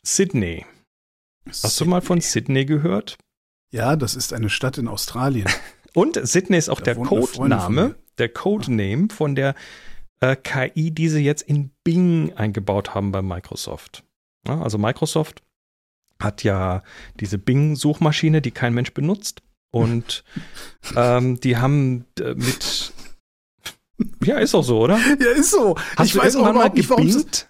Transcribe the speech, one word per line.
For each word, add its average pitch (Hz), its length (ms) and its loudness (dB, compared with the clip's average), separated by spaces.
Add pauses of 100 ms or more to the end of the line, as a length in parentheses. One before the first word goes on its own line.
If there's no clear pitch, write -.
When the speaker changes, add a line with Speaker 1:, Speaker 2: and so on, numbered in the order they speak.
Speaker 1:
Sydney. 110 640 -2 (800)
Hast - 340 -4
du 160 60 0
mal 180 160 2
von 175 180 0
Speaker 2:
Sydney. - 400 -2
Speaker 1:
Sydney 135 60 0
gehört? 165 500 -2 (540)
Speaker 2:
Ja, 120 260 0
das 127 180 -2
ist 123 200 -6
eine 110 160 -2
Stadt 131 260 -2
in 117 120 -4
Australien. 117 600 -2 (220)
Speaker 1:
<laughs> - 240 -20
Und 226 280 2
Sydney 180 360 2
ist 151 100 0
auch - 120 -2
Speaker 2:
Da 120 120 0
Speaker 1:
der 117 40 -2
Speaker 2:
wohnt 123 140 -4
eine 120 120 4
Freundin 127 380 0
von 92 140 -2
Speaker 1:
Codename, 190 140 2
Speaker 2:
mir. 302 60 -6 (240)
Speaker 1:
der 117 100 0
Codename 139 840 -2
von 143 240 -2
der, 139 200 0 (680)
äh, 131 160 2
K 127 300 -4 (100)
I, 160 140 0
die 160 180 0
sie 151 160 2
jetzt 147 180 0
in 143 280 0 (120)
Bing 170 520 2
eingebaut 101 600 -2
haben 101 160 -2
bei 95 120 -2
Microsoft. - 840 -10 (420)
Ja, 156 140 -4
also 107 160 -4
Microsoft 131 680 -2 (800)
hat 104 220 -4
ja 92 400 0 (380)
diese 104 180 -4
Bing-Suchmaschine, 151 1040 2
die 127 80 -4
kein 120 240 -2
Mensch 123 180 -2
benutzt. - 480 -4 (300)
Und, 117 540 -2 (340)
Speaker 2:
<laughs> - 380 -10
Speaker 1:
ähm, 123 420 2
die 123 200 2
haben, 131 480 2 (120)
äh, 123 160 -4
mit - 580 -4 (1300)
Ja, 262 140 2
ist - 180 2
auch 151 80 4
so, 117 160 2
oder? 170 180 4
Speaker 2:
Ja, 262 320 2
ist 294 220 2
so. 226 240 4 (200)
Speaker 1:
Hast 165 120 4
Speaker 2:
Ich - 60 0
Speaker 1:
du 202 40 4
Speaker 2:
weiß 254 160 4
auch 269 60 2
Speaker 1:
irgendwann 214 140 4
mal 240 80 6
Speaker 2:
überhaupt 202 140 2
nicht, - 140 2
warum 156 160 4
es 196 80 4
Speaker 1:
gebingt? - 360 -2